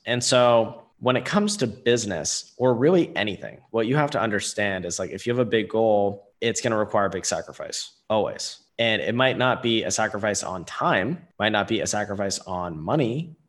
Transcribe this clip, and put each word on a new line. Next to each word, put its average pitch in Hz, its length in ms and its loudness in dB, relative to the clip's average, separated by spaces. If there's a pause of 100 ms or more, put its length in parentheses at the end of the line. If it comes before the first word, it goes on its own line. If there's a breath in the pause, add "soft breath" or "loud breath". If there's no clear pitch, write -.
And 123 180 0
so 120 600 4 (160)
when 123 160 2
it 120 100 -2
comes 208 320 0
to 123 100 0
business 104 880 -2
or 127 160 4
really 160 420 2
anything, 90 460 -6 (100)
what 110 160 0
you 131 80 2
have 147 160 2
to 92 100 0
understand 101 640 -2
is, 85 140 -6
like, 92 120 -6
if - 140 -10
you 120 80 0
have 123 60 0
a 117 100 0
big 110 200 0
goal, 104 640 0 (100)
it's 113 200 -2
gonna 117 160 0
require 104 280 0
a 95 40 0
big 90 160 -6
sacrifice, - 640 -8 (180)
always. 101 500 -2 (180)
And 110 240 2
it 92 140 -2
might 131 220 2
not 123 260 2
be 113 200 2
a 98 80 -4
sacrifice 107 520 -2
on 90 220 -8
time, 139 600 -2 (140)
might 151 140 2
not - 140 2
be 110 120 0
a 82 80 -4
sacrifice 101 520 -4
on 90 380 -6
money, 123 600 -2 (120)